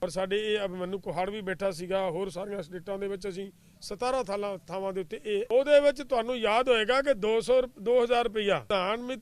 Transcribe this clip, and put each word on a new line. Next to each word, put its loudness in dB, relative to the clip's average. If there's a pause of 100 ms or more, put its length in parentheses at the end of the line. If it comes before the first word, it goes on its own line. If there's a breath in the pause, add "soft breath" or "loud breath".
ਔਰ 0
ਸਾਡੇ -2
ਇਹ 2
ਅਭਿਮਨੂ -6
ਕੁਹਾੜ -4
ਵੀ -6
ਬੈਠਾ -2
ਸੀਗਾ। -2
ਹੋਰ -4
ਸਾਰੀਆਂ -8
ਸਟੇਟਾਂ -8
ਦੇ -4
ਵਿੱਚ -6
ਅਸੀਂ -8 (300 soft breath)
ਸਤਾਰਾਂ -2
ਥਾਲਾਂ, -4
ਥਾਵਾਂ -6
ਦੇ -4
ਉੱਤੇ -8
ਇਹ, -2
ਉਹਦੇ 6
ਵਿੱਚ 2
ਤੁਹਾਨੂੰ -2
ਯਾਦ 2
ਹੋਏਗਾ 4
ਕਿ 4
ਦੋ 0
ਸੌ, 4
ਦੋ 2
ਹਜ਼ਾਰ 4
ਰੁਪਇਆ 2
ਪ੍ਰਧਾਨ 0
ਮਿ-, -6